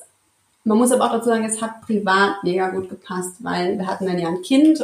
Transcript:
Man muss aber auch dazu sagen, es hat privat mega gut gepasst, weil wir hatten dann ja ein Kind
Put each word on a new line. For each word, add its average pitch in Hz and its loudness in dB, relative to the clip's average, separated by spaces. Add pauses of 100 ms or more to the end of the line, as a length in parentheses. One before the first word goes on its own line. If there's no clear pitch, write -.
(640)
Man 214 4
muss 247 4
aber 233 2
auch 240 0
dazu 233 -2
sagen, 220 0
es 220 -6
hat 220 -8
privat 202 0
mega 185 0
gut 190 -6
gepasst, 185 -10
weil 180 -2
wir 185 -4
hatten 185 -4
dann 180 -2
ja 165 -2
ein 175 -4
Kind 302 4